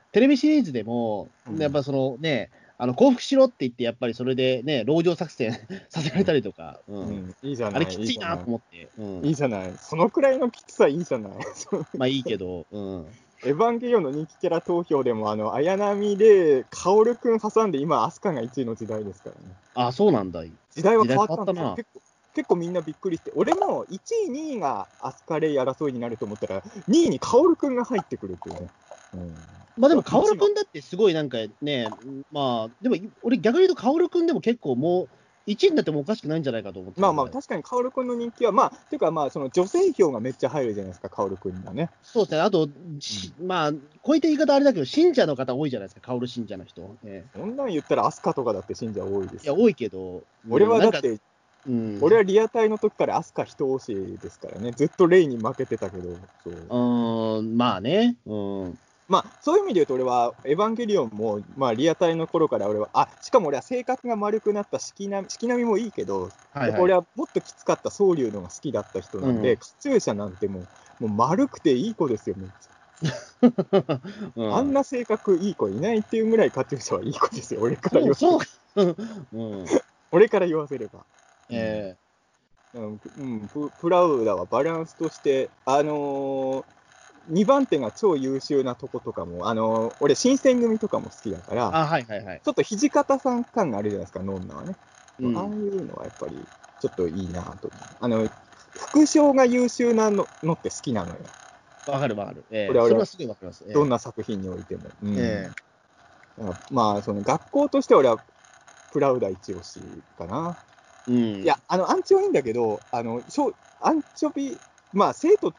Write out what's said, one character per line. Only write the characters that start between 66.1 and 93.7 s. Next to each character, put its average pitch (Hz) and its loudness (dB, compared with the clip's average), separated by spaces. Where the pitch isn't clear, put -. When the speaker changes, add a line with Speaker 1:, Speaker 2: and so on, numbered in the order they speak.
Speaker 1:
は 143 -8
い - -
は 131 0
い。 113 2
Speaker 2:
や 110 0
っ - -2
ぱ 180 4
俺 185 6
は 175 4
も 269 -4
っ - -8
と 180 -2
き - -18
つ - -20
か 175 2
っ - -4
た 110 -6
宗 190 2
龍 131 0
の 101 -8
が 90 -14
好 - -20
き 147 -8
だ 110 -2
っ - -8
た - -4
人 - -12
な 131 0
ん 113 0
で、 123 4
Speaker 1:
う - 0
ん。 - -8
Speaker 2:
カ - -14
チ 285 -6
ュ 269 4
ー 202 6
シ - -4
ャ - 0
な 104 -6
ん 92 -10
て 98 -6
も 95 -8
う、 117 -4
も 107 -2
う 101 -2
丸 170 2
く - -10
て 147 2
い 147 -2
い 220 -8
子 160 0
で 113 -2
す - -10
よ、 92 -4
め 95 -12
っ 95 -14
ち - -20
ゃ。 196 2
Speaker 1:
<laughs> 202 -14
う 117 -4
ん。 110 0
Speaker 2:
あ 220 2
ん 277 0
な 277 2
性 247 -6
格 214 0
い 196 -2
い 175 -6
子 110 -2
い 101 -4
な 196 0
い 220 2
っ 208 -2
て - -4
い 220 2
う 220 2
ぐ 226 4
ら 202 6
い 127 2
カ 131 -2
チ - -8
ュ - -4
ー 113 -8
シ - -8
ャ 131 0
は 87 -2
い - -6
い - -4
子 - 0
で 143 -10
す - -8
よ、 104 -4
俺 120 0
か - -4
ら - 6
言 269 4
わ 139 4
せ 311 2
れ 359 6
ば。 330 4
Speaker 1:
そ - -2
う、 - 4
そ 175 2
う。 160 -4
<laughs> - -
う 113 -8
ん。 - -12
Speaker 2:
俺 202 8
か 214 0
ら 185 2
言 160 -2
わ 147 -6
せ 139 -8
れ 113 -8
ば。 98 -18
Speaker 1:
え 107 -6
え。 - -14
Speaker 2:
う 117 -12
ん。 107 -12
う 143 -14
ん、 113 -8
プ-、 147 -8
プ 170 0
ラ 180 6
ウ 143 2
ダ 107 2
は 87 -4
バ 117 0
ラ 165 -2
ン 160 -6
ス - -20
と 160 -4
し - -20
て、 135 0
あ 139 4
の 139 -4
ー、 - -14
二 180 2
番 277 4
手 170 0
が 117 -2
超 185 2
優 135 -2
秀 139 0
な 123 -4
と 135 -14
こ 123 -8
と 113 -10
か 87 -8
も、 87 -6
あ 113 0
の 113 0
ー、 - -14
俺 143 4
新 262 2
選 254 4
組 220 0
と 208 -4
か 107 -2
も - -12
好 - -20
き 107 -8
だ 90 -8
か 87 -12
ら、 117 0
Speaker 1:
あ、 156 2
は 156 0
い 120 -8
は 110 -10
い 95 -10
は 95 -10
い。 - -14
Speaker 2:
ち - -4
ょ 294 -2
っ - 0
と 143 2
土 220 0
方 277 2
さ 254 -2
ん 240 -2
感 190 -2